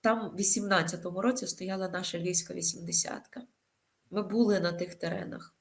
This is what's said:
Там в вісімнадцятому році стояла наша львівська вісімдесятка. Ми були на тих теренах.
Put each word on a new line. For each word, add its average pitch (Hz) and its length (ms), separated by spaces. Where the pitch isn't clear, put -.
Там 220 280
в - 60
вісімнадцятому 185 840
році 247 260
стояла 190 420
наша 180 300
львівська 175 340
вісімдесятка. - 880
Ми 202 120
були 208 360
на 175 120
тих 170 240
теренах. - 640